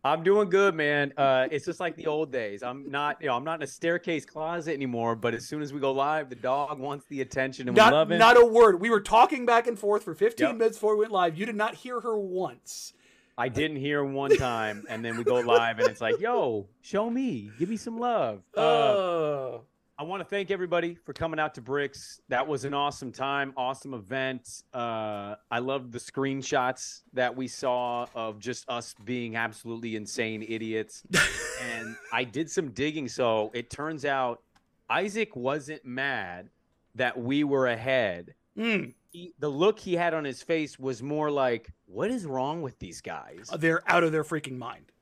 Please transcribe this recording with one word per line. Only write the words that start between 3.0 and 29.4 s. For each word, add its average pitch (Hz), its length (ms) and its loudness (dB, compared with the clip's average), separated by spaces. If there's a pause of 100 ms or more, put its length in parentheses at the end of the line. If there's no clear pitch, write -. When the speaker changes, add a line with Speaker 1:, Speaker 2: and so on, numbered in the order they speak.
Speaker 1:
you 156 60 -6
know, 131 80 2
I'm 120 80 -2
not 160 160 -4
in 151 60 -6
a - 20 -8
staircase 165 580 -2
closet 160 500 -6
anymore, 117 420 -2
but 117 180 0
as 113 100 -8
soon 151 160 -8
as 143 120 -8
we 143 80 -8
go 135 100 2
live, 143 380 -2
the 127 80 -12
dog 131 420 -2
wants 139 280 -8
the 139 140 -8
attention, 131 480 -4
and 123 80 2
Speaker 2:
Not, 220 160 10
Speaker 1:
we - 40 6
love 160 160 4
him. 175 80 2
Speaker 2:
not 240 200 12
a 240 60 12
word. 220 340 8
We 220 100 0
were 220 100 6
talking 247 440 6
back 240 220 6
and 240 100 -2
forth 208 280 0
for 170 100 -8
fifteen 220 360 2
Speaker 1:
Yep. 240 60 -6
Speaker 2:
minutes 226 200 2
before 214 180 2
we 208 60 2
went 220 100 2
live. 175 260 2
You 196 100 -4
did 233 100 -6
not 214 180 0
hear 247 260 -8
her 226 160 -2
once. 180 760 -6 (480)
Speaker 1:
I 123 80 2
didn't 147 280 -2
hear 143 260 -2
one 139 340 2
time, 110 520 -2
and 113 160 -8
then 117 120 -4
we 120 60 -4
go 123 160 4
live, 117 400 4
and 247 100 2
it's - 120 -4
like, - 180 0
"Yo, 151 480 -2 (140)
show 208 280 -2
me. 214 480 -4
Give 165 120 -2
me 220 80 -4
some 226 200 -10
love." 196 460 -2 (140)
Uh, 208 40 0
Speaker 2:
Uh. 165 960 2 (380)
Speaker 1:
I 143 60 -10
wanna 180 220 -6
thank 202 260 -6
everybody 175 540 0
for 147 80 -12
coming 160 260 -4
out 151 160 -2
to 147 60 -14
Bricks. 135 600 -6 (100)
That 131 180 0
was 135 160 -2
an 139 100 -4
awesome 143 380 -4
time, 139 440 -4
awesome 135 380 -6
event. 127 680 -6 (100)
Uh, 107 640 -6 (160)
I 120 80 0
loved 127 320 -4
the 120 80 -8
screenshots 135 1000 -2 (100)
that 123 240 0
we 131 100 -4
saw 123 680 -2
of 110 280 -8
just 117 280 -8
us 120 360 -8
being 117 320 -6
absolutely 113 580 -6